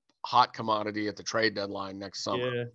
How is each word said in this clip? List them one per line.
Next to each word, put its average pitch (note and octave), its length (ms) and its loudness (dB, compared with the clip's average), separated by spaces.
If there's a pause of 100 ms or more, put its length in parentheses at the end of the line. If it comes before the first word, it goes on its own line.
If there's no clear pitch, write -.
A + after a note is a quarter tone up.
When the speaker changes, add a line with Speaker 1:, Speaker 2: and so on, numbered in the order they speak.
(240)
Speaker 1:
hot B2 280 6
commodity G#2+ 560 0
at G2 80 -4
the F#2+ 80 -14
trade A2 320 2
deadline G2 420 -4
next G2 240 -10
summer. B2 320 0
Speaker 2:
Yeah. A#2+ 100 -2 (100)